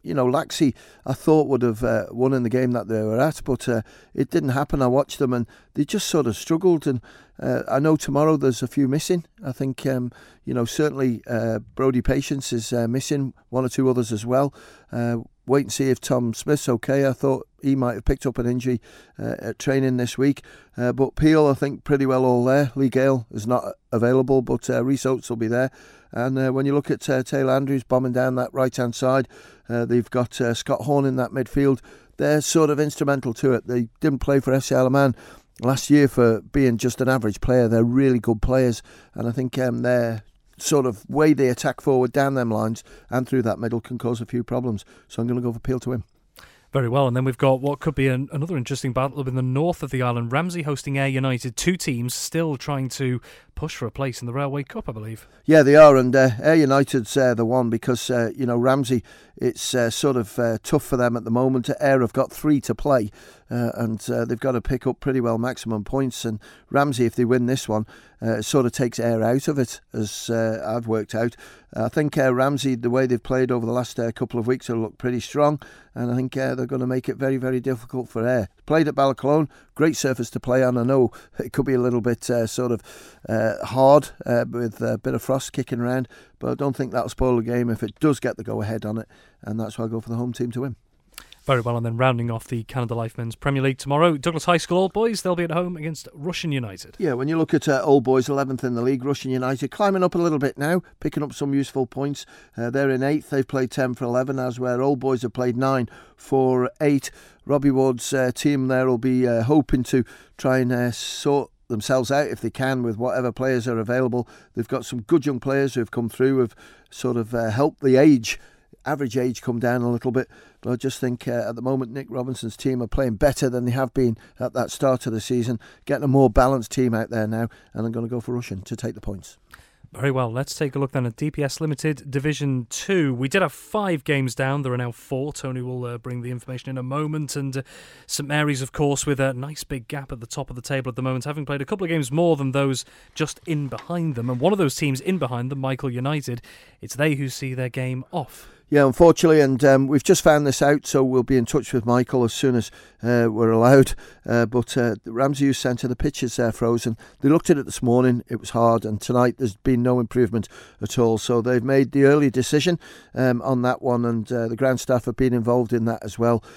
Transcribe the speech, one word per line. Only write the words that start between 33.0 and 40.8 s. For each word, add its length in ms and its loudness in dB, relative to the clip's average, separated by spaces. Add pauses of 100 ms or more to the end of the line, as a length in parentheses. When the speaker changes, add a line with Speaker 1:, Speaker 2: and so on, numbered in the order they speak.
Speaker 1:
to 180 2
it. 140 -2
They 220 -2 (100)
didn't 200 0
play 200 2
for 140 2
F 100 2
C 120 -2
Isle 120 4
of 40 2
Man 240 4 (460)
last 280 0
year 180 8
for 340 4
being 360 2
just 240 -2
an 80 2
average 320 0
player. 260 4
They're 160 4
really 360 2
good 220 0
players, 400 2 (340)
and 120 -4
I 40 -2
think, 260 -4
um, 240 -2
their 420 0 (360)
sort 280 2